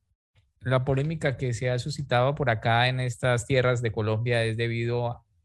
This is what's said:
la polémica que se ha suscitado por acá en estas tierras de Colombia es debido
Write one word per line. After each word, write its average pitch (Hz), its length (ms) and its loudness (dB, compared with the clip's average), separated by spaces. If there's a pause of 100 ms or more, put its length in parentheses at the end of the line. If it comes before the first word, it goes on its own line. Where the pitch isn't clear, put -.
(600)
la 131 240 0
polémica 143 520 0
que 127 180 -2
se 127 160 -2
ha 123 80 0
suscitado 135 560 0
por 139 160 0
acá 120 380 2
en 127 120 -2
estas 123 460 0
tierras 127 340 2
de 113 120 -2
Colombia 113 520 0
es 110 120 -2
debido 117 680 -2 (200)